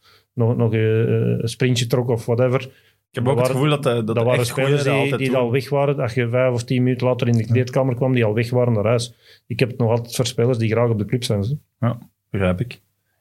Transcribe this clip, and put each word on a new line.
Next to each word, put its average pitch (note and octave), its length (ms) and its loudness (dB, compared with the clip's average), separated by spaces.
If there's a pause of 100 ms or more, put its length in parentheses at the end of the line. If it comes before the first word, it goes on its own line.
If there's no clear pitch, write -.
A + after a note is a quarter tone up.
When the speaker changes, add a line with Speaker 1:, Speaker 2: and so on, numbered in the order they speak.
(360)
Speaker 1:
nog, A#2+ 220 2
nog, A#2 180 2
eh, A2 60 0
een A#2 680 0
sprintje B2 380 0
trok B2 220 0
of A2+ 180 -2
whatever. B2 340 0
Speaker 2:
Ik - 100 -12 (400)
heb B2 180 -6
ook C3+ 100 2
het - 0 -
Speaker 1:
Waren, B2+ 160 0
Speaker 2:
gevoel C#3 160 0
dat, D3 160 0
eh, B2 80 2
dat A2+ 120 -2
Speaker 1:
dat A2+ 180 -2
waren B2 160 2
Speaker 2:
echt A#2 100 -2
goeie C3+ 160 -2
Speaker 1:
spelers C#3+ 180 0
Speaker 2:
dat C#3 80 2
Speaker 1:
die, C#3 100 2
Speaker 2:
altijd C3+ 180 -2
Speaker 1:
die C3 100 0
Speaker 2:
doen. C3 100 2
Speaker 1:
al A#2+ 100 0
weg B2+ 200 -2
waren, C#3+ 260 0
dat C3 180 -4
je A#2+ 140 0
vijf B2+ 240 2
of A#2+ 120 -4
tien B2 180 0
minuten B2+ 240 0
later B2 220 0
in A#2 80 2
de A2 100 0
Speaker 3:
Ja. A#2+ 60 -2
Speaker 1:
kleedkamer B2+ 420 0
kwam, C3 180 0
die A#2+ 120 2
al G#2+ 100 2
weg A#2+ 160 0
waren B2 220 2
naar G#2 120 0
huis. A2 300 0 (320)
Ik A#2+ 140 -8
heb B2+ 80 2
het A#2+ 100 -10
nog A#2 120 2
altijd A#2 260 -2
voor B2+ 100 0
spelers A#2+ 320 0
die A2+ 120 0
graag A#2 180 2
op A2+ 100 0
de A2 60 -2
club A#2+ 200 -4
zijn. G2+ 200 -2
Ze. C3+ 120 -2 (240)
Speaker 2:
Ja, B2 180 -2 (320)
begrijp F#2 300 0
ik. - 200 -8 (400)